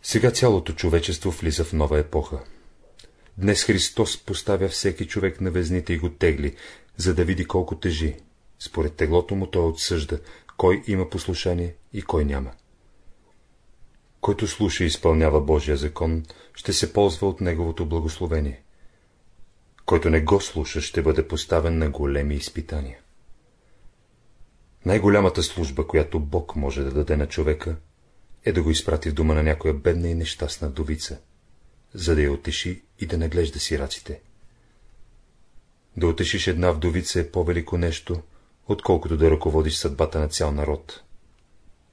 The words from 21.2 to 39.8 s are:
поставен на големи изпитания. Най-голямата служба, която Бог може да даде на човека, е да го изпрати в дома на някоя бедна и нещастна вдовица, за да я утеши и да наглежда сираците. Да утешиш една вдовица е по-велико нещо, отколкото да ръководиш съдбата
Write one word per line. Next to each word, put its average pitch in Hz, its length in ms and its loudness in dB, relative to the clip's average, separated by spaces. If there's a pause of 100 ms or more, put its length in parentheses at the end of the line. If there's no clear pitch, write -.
поставен 82 500 0
на 78 120 2
големи 71 440 -2
изпитания. 71 680 -8 (1800)
Най-голямата 98 580 4
служба, 78 440 -2
която 78 340 2
Бог - 360 -4
може 69 260 -2
да 69 100 -4
даде 73 240 0
на 73 120 0
човека, 76 480 -2 (680)
е - 80 2
да 82 100 2
го 78 80 2
изпрати 78 400 0
в 73 40 -2
дома 78 200 2
на 78 80 4
някоя 78 320 2
бедна 85 340 0
и 85 60 -2
нещастна - 540 -4
вдовица, 73 520 -6 (760)
за 82 200 0
да 78 80 4
я 71 100 2
утеши 80 500 -6 (160)
и - 80 -6
да 82 120 -2
наглежда 80 420 0
сираците. - 600 -6 (1800)
Да 87 100 0
утешиш 87 400 0
една 87 240 2
вдовица 85 500 0
е 82 100 -4
по-велико 85 480 -2
нещо, 85 440 -2 (440)
отколкото 85 500 2
да 80 140 6
ръководиш 78 460 2
съдбата 78 440 -2